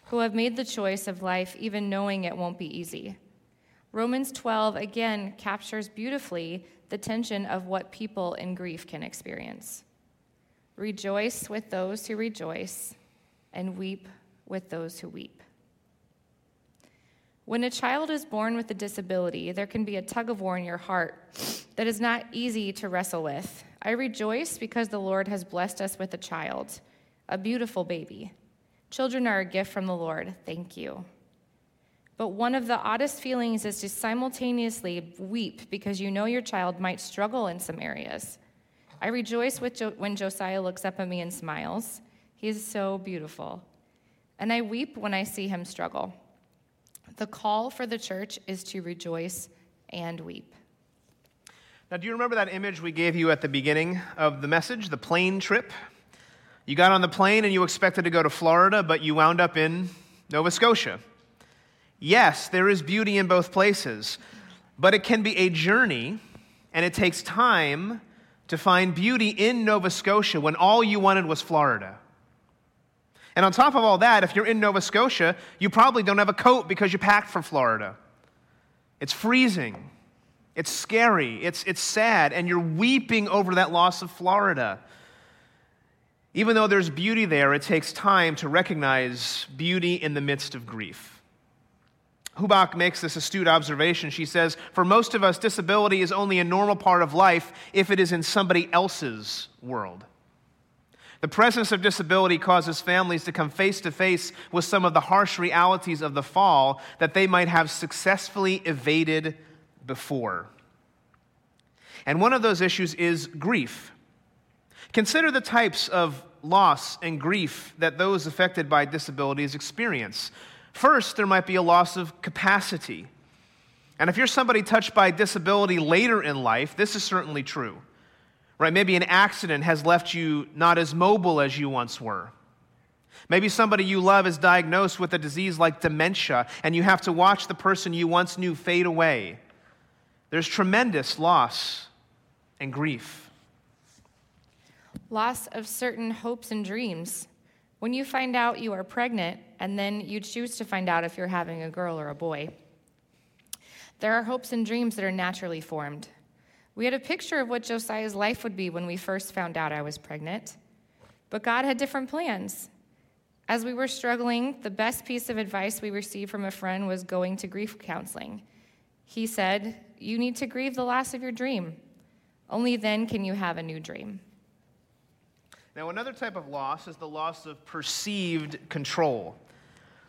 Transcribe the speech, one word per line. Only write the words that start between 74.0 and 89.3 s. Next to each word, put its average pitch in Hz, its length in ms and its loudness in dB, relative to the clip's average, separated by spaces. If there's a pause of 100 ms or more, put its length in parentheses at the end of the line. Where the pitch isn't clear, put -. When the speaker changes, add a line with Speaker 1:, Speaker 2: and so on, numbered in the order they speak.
Speaker 2:
if - 100 -2
you're 202 120 2
in 220 140 2
Nova 202 200 4
Scotia, 180 560 2 (220)
you 196 100 0
probably 233 340 6
don't 202 160 4
have 202 100 4
a 208 60 2
coat 247 340 6
because 190 240 0
you 196 60 -2
packed 208 320 4
for 170 120 -4
Florida. 113 540 0 (1040)
It's 143 120 -6
freezing. 214 800 0 (640)
It's 160 160 -4
scary. 190 760 2
It's, 175 200 -4
it's 185 180 -4
sad. 214 500 2
And 175 160 -2
you're 175 100 2
weeping 208 680 2
over 185 280 2
that 175 160 4
loss 175 280 4
of 180 100 -10
Florida. 180 680 0 (1500)
Even 214 220 2
though 214 120 4
there's 190 220 4
beauty 202 380 0
there, 143 260 4
it 143 100 0
takes 160 300 0
time 180 440 2
to 151 120 -6
recognize 135 1000 0 (100)